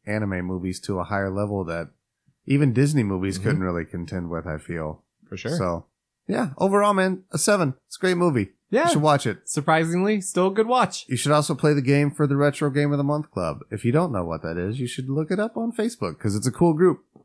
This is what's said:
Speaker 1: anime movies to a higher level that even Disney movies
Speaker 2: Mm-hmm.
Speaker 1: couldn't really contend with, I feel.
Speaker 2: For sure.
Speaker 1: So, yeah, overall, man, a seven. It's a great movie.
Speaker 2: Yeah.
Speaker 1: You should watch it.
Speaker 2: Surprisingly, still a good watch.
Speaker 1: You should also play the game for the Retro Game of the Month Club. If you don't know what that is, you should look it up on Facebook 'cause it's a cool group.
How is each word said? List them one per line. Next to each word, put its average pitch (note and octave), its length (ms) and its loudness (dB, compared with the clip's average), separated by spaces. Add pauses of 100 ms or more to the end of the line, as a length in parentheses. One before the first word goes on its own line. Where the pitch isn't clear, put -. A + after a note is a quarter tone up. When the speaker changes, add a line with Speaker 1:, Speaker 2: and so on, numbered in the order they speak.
Speaker 1:
anime G2+ 380 -4
movies F#2 360 -6
to G2 180 -6
a F2 60 -4
higher G2 260 -2
level G2+ 340 -4
that E2 240 -6 (560)
even C#3 300 2
Disney C#3 280 2
movies F#2+ 360 -2
Speaker 2:
Mm-hmm. G2 100 -8
Speaker 1:
couldn't G2 140 0
really F2 240 -2
contend F2 420 -8
with, E2+ 180 -6
I D#2 120 -6
feel. E2 460 -8 (220)
Speaker 2:
For F#2 120 -14
sure. C#3+ 180 -6
Speaker 1:
So, F2 300 -4 (400)
yeah, G3+ 320 -2
overall, G3+ 340 2
man, F#3+ 300 0 (100)
a E3 60 -4
seven. F3+ 340 2 (140)
It's - 100 -16
a - 40 -14
great F#3 180 2
movie. C#3 320 2 (200)
Speaker 2:
Yeah. C4 140 2
Speaker 1:
You E4+ 80 4
should D#3 100 4
watch D3 240 4
it. G#2 120 -2 (100)
Speaker 2:
Surprisingly, E3 720 0
still F#3 280 0
a G3 40 0
good A3 140 2
watch. A#3+ 420 0
Speaker 1:
You B2+ 80 -2
should C#3 160 2
also D3+ 220 2
play D3+ 180 4
the C#3+ 80 4
game C#3+ 300 4
for D3 160 0
the C#3 100 2
Retro C#3+ 320 2
Game D3 240 2
of C#3+ 60 0
the C#3+ 60 0
Month D3 260 -2
Club. F2 300 -4 (100)
If G#2 120 -6
you A#2+ 100 2
don't D#3+ 200 2
know F#2 140 -2
what E2 160 -6
that E2 160 -6
is, G#2 200 -4
you B2 80 -4
should C3 220 -8
look D#3 220 -2
it F#3 100 0
up A3+ 160 -4
on A#3 160 -4
Facebook G#3 460 -4
'cause G#2 180 0
it's G#2+ 100 -2
a B2 60 0
cool E3+ 220 4
group. E3+ 240 4 (260)